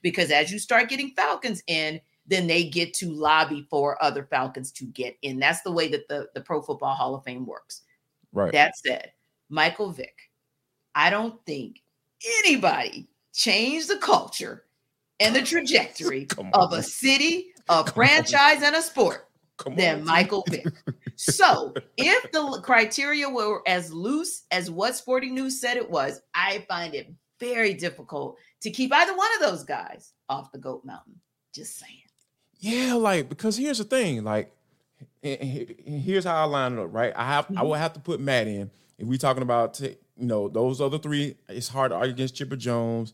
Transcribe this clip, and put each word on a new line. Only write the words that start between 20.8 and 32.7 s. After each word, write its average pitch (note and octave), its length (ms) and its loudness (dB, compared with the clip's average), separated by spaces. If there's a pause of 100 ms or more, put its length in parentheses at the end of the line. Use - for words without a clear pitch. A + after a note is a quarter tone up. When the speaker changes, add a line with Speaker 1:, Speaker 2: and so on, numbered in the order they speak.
Speaker 1:
So - 600 4 (220)
if F#4 340 2
the D#4+ 80 2
l-, C4+ 220 -4
criteria C#4 680 2
were G#3+ 380 -2
as F3+ 260 0
loose C4+ 560 -4
as F3 220 -2
what G#3 240 -2
Sporting B3+ 400 -2
News C4 260 -4
said A#3+ 160 0
it A#3 100 -2
was, C#3 340 -2 (120)
I G3 340 -2
find E3+ 280 -6
it - 180 -12 (260)
very A#3 360 0
difficult D3 600 -8 (240)
to A3 100 -8
keep B3+ 200 -2
either F4 240 4
one G4 200 2
of G4+ 60 0
those F#3 220 0
guys - 500 -10 (140)
off C#3 240 -8
the C#3+ 60 -16
goat C3+ 280 -10
mountain. G#2 340 -20 (340)
Just - 240 -16
saying. - 220 -20 (580)
Speaker 2:
Yeah, A#3+ 380 0